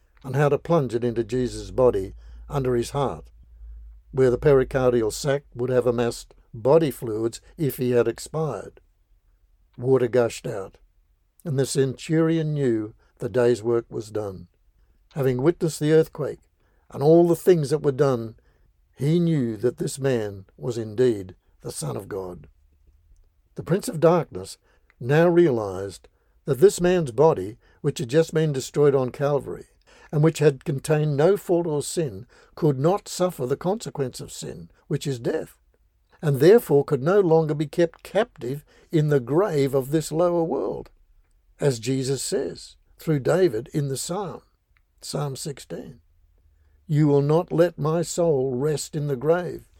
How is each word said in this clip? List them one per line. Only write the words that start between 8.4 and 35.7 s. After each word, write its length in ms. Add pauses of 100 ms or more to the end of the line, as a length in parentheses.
Water 320
gushed 360
out, 320 (680)
and 120
the 80
centurion 880
knew 400 (260)
the 100
day's 340
work 260
was 220
done. 380 (640)
Having 280
witnessed 380
the 140
earthquake 480 (480)
and 120
all 240
the 120
things 320
that 140
were 100
done, 420 (640)
he 200
knew 400
that 200
this 200
man 480 (120)
was 200
indeed 580 (260)
the 100
Son 240
of 140
God. 380 (1080)
The 80
Prince 240
of 140
Darkness 560 (420)
now 280
realized 800 (380)
that 140
this 220
man's 300
body, 460 (220)
which 180
had 120
just 240
been 180
destroyed 420
on 160
Calvary, 580 (440)
and 100
which 180
had 260
contained 520
no 200
fault 280
or 160
sin, 460 (260)
could 240
not 300
suffer 400
the 80
consequence 640
of 120
sin, 380 (180)
which 200
is 100
death, 400 (640)